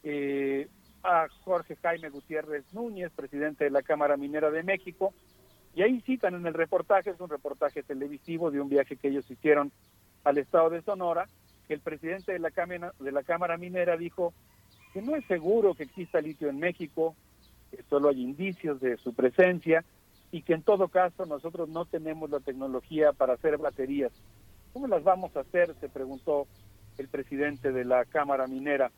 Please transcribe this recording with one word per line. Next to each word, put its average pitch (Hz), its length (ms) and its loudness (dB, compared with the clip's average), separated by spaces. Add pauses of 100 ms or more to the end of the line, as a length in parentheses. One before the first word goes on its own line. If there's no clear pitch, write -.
eh, 139 640 -2 (340)
a 170 240 4 (160)
Jorge 170 340 -2
Jaime 165 320 -4
Gutiérrez 151 640 -8
Núñez, 196 400 -8
presidente 147 500 -4
de 135 80 2
la 139 100 4
Cámara 147 340 2
Minera 151 360 0
de 160 100 -2
México, 190 520 -2 (600)
y 165 80 0
ahí 233 200 4
citan 208 340 0
en 175 100 -8
el 165 80 -2
reportaje, 175 560 2
es 175 100 -8
un 180 100 -10
reportaje 143 540 -4
televisivo 147 680 -6
de 143 100 -2
un 139 80 -4
viaje 139 260 4
que 143 120 -6
ellos 139 220 -2
hicieron 143 420 2 (520)
al 143 140 4
estado 165 320 4
de 165 120 -4
Sonora, 180 460 -2 (400)
que 156 60 -4
el 151 80 -8
presidente 165 500 -8
de 180 80 -4
la 165 120 -4
Cámara, 175 480 -6
de 139 120 -6
la 139 120 -2
Cámara 170 340 -2
Minera 175 400 0
dijo 175 360 -4 (580)
que 196 120 -8
no 294 120 -2
es 285 100 -4
seguro 185 500 2
que 156 80 -10
exista 170 360 -4
litio 151 300 -4
en 139 80 -6
México, 160 580 -2 (540)
que - 140 -18
solo 143 260 4
hay 131 140 0
indicios 147 580 -4
de 123 160 0
su 120 160 -8
presencia, 165 720 4 (460)
y 165 100 -8
que 170 120 0
en 160 100 -2
todo 190 240 6
caso 180 400 2
nosotros 165 420 -6
no 165 160 -6
tenemos 156 460 -6
la 143 80 -2
tecnología 135 760 0
para 127 200 2
hacer 147 260 0
baterías. 139 520 -2 (640)
"¿Cómo 269 140 -6
las 175 160 0
vamos 185 340 2
a 139 40 -4
hacer?", 170 380 0
se 139 100 -10
preguntó 135 580 -4 (500)
el 135 100 -10
presidente 139 640 -4
de 127 140 -2
la 123 200 4
Cámara 139 420 0
Minera. 131 500 0